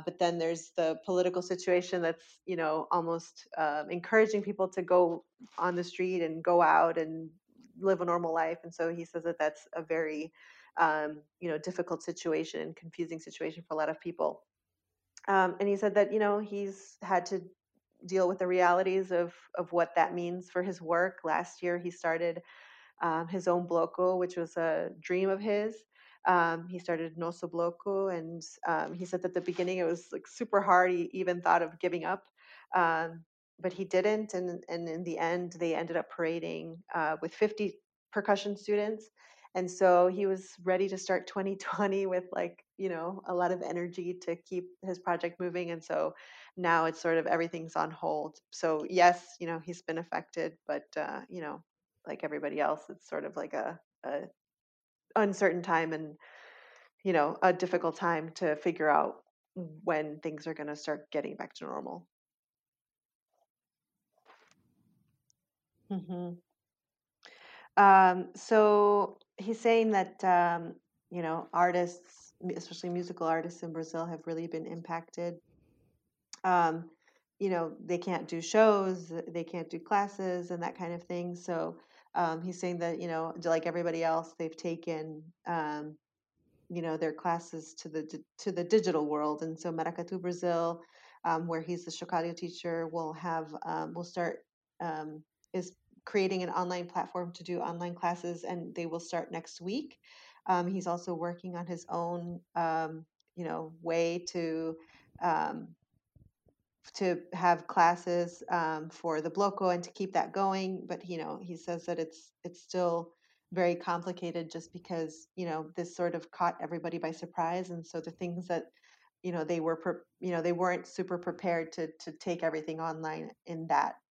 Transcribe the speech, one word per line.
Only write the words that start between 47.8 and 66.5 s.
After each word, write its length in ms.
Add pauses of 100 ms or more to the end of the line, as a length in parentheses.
hold. 480 (120)
So 380
yes, 500
you 80
know, 120
he's 220
been 180
affected, 640
but, 200 (120)
uh, 320
you 120
know, 220 (440)
like 160
everybody 360
else, 300
it's 180
sort 180
of 100
like 180
a, 260 (240)
a 200 (920)
uncertain 480
time 300
and, 240 (840)
you 100
know, 300
a 100
difficult 440
time 360
to 240
figure 320
out 340 (320)
when 640
things 260
are 80
gonna 200
start 360
getting 260
back 180
to 100
normal. 420 (3750)
Mm-hmm. 440 (1400)